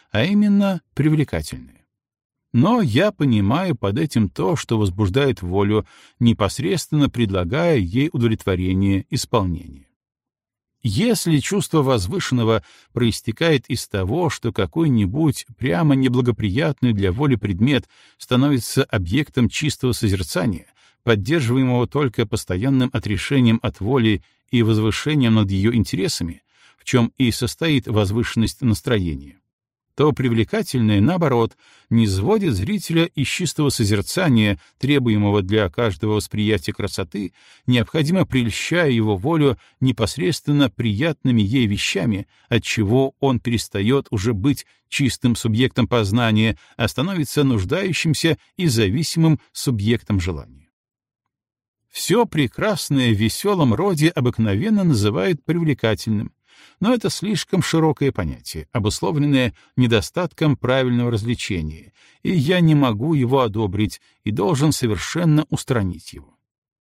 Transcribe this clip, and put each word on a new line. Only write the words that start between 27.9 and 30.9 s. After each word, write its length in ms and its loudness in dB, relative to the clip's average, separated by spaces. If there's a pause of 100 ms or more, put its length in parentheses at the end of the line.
настроения, 800 -2 (580)
то 140 2
привлекательное, 880 0